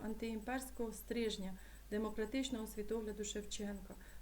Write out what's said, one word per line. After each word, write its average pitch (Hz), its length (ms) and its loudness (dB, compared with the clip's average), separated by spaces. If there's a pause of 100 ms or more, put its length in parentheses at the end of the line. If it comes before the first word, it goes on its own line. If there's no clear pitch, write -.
антиімперського 226 880 0
стрижня 208 600 2 (380)
демократичного 220 760 2
світогляду 214 560 0
Шевченка, 208 720 -2 (260)